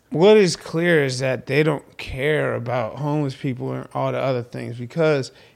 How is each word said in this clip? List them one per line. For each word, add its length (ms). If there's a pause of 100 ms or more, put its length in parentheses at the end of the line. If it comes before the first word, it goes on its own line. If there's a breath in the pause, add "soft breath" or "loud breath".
What 280
is 180
clear 480
is 160
that 260
they 160
don't 360
care 580
about 400
homeless 400
people 380
and 200
all 180
the 60
other 240
things, 380
because 520 (240 soft breath)